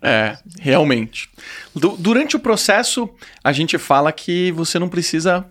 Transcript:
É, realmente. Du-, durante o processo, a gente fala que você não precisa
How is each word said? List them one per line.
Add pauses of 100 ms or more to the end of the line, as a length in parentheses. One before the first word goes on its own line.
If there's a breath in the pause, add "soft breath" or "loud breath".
É, (220)
realmente. (440 loud breath)
Du-,
durante
o
processo, (320 loud breath)
a
gente
fala
que
você
não
precisa